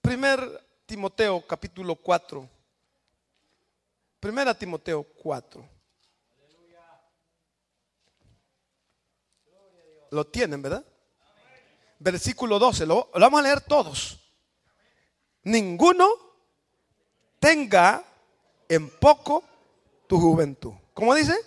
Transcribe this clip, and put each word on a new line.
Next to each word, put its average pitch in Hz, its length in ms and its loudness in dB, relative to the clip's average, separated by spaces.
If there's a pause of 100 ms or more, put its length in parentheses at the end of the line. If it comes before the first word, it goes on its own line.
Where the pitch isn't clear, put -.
Primer 262 640 -4 (220)
Timoteo 202 600 -4
capítulo 175 500 -10
cuatro. 151 520 -4 (1700)
Primera 240 360 -4
Timoteo 165 460 -10
cuatro. - 640 -14 (4000)
Lo 147 160 -6
tienen, 156 340 -6
¿verdad? 160 240 -10 (1120)
Versículo 202 600 -4
doce, 226 260 2
lo, 170 300 0
lo 180 60 2
vamos 269 200 6
a - 40 0
leer 277 180 0
todos. 208 580 -4 (1200)
Ninguno 226 680 2 (1300)
tenga 247 640 2 (640)
en 156 220 -2
poco 294 520 2 (640)
tu 180 140 0
juventud. 151 520 0 (200)
¿Cómo 233 220 2
dice? 302 200 2 (120)